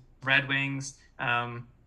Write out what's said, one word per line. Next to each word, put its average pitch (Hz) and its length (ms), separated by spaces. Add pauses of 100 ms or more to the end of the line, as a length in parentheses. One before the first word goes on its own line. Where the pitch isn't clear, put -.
(240)
Red 135 260
Wings, 135 460 (220)
um, 120 480 (220)